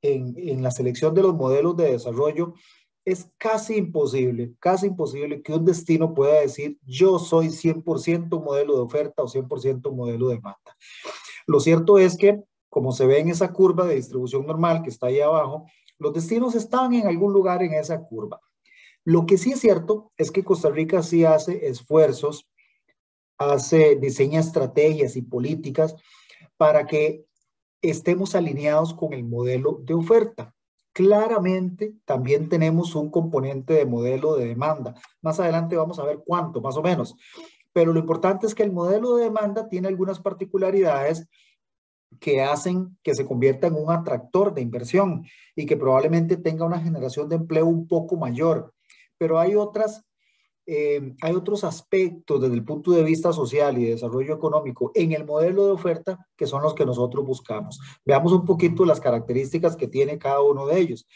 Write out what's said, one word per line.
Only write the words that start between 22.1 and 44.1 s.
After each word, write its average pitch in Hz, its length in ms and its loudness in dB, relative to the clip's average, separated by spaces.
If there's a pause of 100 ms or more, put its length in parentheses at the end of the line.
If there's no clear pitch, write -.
hace, 143 580 4
diseña 139 440 0
estrategias 147 760 0
y 123 60 -6
políticas 151 720 -2 (640)
para 151 280 4
que 151 380 -2 (580)
estemos 180 520 -2
alineados 156 600 0
con 156 180 -6
el 123 120 -8
modelo 123 600 -2
de 160 100 -4
oferta. 208 600 0 (380)
Claramente 190 1040 0 (100)
también 143 440 -2
tenemos 165 460 0
un 151 160 -4
componente 139 640 -2
de 151 120 4
modelo 131 500 -2
de 123 120 -2
demanda. 123 460 -4 (280)
Más 160 180 -4
adelante 165 360 0
vamos 165 220 -2
a 143 60 -6
ver 147 200 -4
cuánto, 165 360 -2
más 131 160 -6
o 156 60 -4
menos. 170 320 -2 (580)
Pero 165 200 4
lo 160 80 2
importante 185 460 0
es 208 80 -2
que - 80 0
el 202 100 0
modelo 202 440 0
de 233 80 2
demanda 214 440 -4
tiene 180 200 -4
algunas 190 320 -4
particularidades 185 1080 0 (920)
que 135 220 0
hacen 180 600 -4
que 147 120 0
se 139 120 -4
convierta 131 400 2
en 165 80 0
un 151 180 -2
atractor 175 600 -2